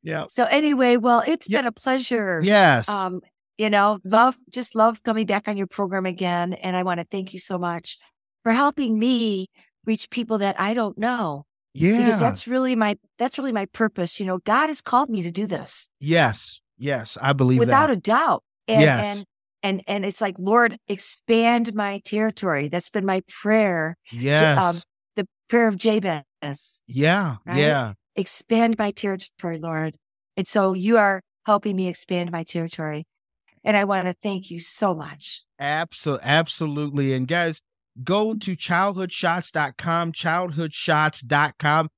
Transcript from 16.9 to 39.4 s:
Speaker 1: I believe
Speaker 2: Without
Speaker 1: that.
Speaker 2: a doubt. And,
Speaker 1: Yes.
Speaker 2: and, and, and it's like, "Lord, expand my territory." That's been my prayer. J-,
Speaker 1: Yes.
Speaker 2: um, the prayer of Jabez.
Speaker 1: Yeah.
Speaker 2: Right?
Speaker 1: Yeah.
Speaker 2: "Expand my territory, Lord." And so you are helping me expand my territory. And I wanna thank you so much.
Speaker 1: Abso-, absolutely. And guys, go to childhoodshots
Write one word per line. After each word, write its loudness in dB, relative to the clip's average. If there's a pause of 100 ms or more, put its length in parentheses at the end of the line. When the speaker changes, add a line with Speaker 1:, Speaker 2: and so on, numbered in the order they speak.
Speaker 1:
I 2
believe 4
Speaker 2:
Without 4
Speaker 1:
that. 2
Speaker 2:
a -6
doubt. 0 (240)
And, 4
Speaker 1:
Yes. 4 (120)
Speaker 2:
and, -12 (380)
and, -2
and -4
it's -6
like, -2
"Lord, 4 (100)
expand 0
my -6
territory." -2
That's -4
been -4
my 0
prayer. 0 (140)
J-, -10
Speaker 1:
Yes. 4
Speaker 2:
um, 0 (360)
the -4 (240)
prayer 4
of -2
Jabez. -4
Speaker 1:
Yeah. 2
Speaker 2:
Right? -2
Speaker 1:
Yeah. 2 (240)
Speaker 2:
"Expand 0
my 0
territory, -6
Lord." -4 (400)
And -2
so 2
you 2
are 4 (240)
helping 0
me -2
expand -4
my -6
territory. -6 (560)
And 2
I 4
wanna -2
thank -6
you -10
so -2
much. -10 (180)
Speaker 1:
Abso-, -4
absolutely. -2
And -2
guys, -4 (420)
go 0
to -6
childhoodshots -2